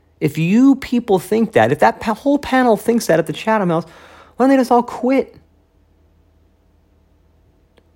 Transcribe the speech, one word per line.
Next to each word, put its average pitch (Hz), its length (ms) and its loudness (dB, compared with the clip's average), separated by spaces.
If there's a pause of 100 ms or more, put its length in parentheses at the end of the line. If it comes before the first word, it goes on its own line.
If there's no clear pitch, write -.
(200)
If 156 180 -4
you 226 380 2
people 240 440 -2
think 220 340 -2
that, 113 180 2
if 147 80 -4
that 220 200 2
pa-, 220 160 -4
whole 285 240 0
panel 254 360 2
thinks 226 300 -2
that 160 140 2
at 160 80 -2
the 151 60 -6
Chatham 214 360 -2
House, 165 160 -2
why - 600 -6
don't - 20 4
they 269 80 4
just 254 140 0
all 240 120 4
quit? - 520 -4 (2500)